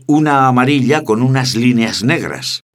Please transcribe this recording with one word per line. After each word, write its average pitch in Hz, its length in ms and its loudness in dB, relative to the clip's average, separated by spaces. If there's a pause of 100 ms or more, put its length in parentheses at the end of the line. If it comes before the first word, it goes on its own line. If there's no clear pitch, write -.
una 147 400 2
amarilla 131 560 2
con 110 180 -2
unas 127 340 0
líneas 117 480 0
negras. 104 580 -4 (140)